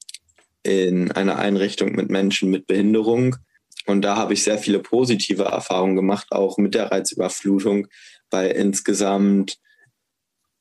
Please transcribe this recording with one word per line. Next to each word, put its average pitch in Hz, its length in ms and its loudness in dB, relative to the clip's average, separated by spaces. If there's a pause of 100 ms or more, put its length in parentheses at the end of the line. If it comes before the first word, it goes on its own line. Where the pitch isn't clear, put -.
(640)
in 92 500 0
einer 95 260 0
Einrichtung 98 540 -2
mit - 180 -2
Menschen 98 400 0
mit - 160 -2
Behinderung. 110 680 2 (500)
Und 101 160 2
da 101 140 0
habe 104 180 0
ich 101 100 -2
sehr 104 140 0
viele 101 200 0
positive 107 680 0
Erfahrungen 95 520 0
gemacht, 95 340 0
auch 98 280 0
mit 101 160 2
der 104 180 -2
Reizüberflutung, 98 960 -2 (420)
weil 92 200 0
insgesamt 98 1080 0 (1040)